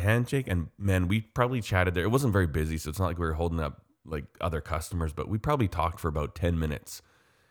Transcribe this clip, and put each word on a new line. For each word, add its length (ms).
handshake. 480
And 180
man, 300
we 140
probably 400
chatted 320
there. 100
It 80
wasn't 220
very 140
busy, 300
so 120
it's 100
not 60
like 140
we 60
were 80
holding 280
up, 240
like, 200
other 180
customers, 540
but 160
we 80
probably 320
talked 320
for 80
about 260
ten 240
minutes. 420